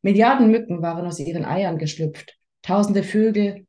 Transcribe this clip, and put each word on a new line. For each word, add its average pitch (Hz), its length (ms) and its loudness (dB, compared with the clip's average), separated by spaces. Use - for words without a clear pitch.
Milliarden 220 500 4
Mücken 202 300 0
waren 170 260 -4
aus 165 120 -10
ihren 165 260 -6
Eiern 170 320 -4
geschlüpft, 151 600 -8
tausende 202 420 0
Vögel 208 640 0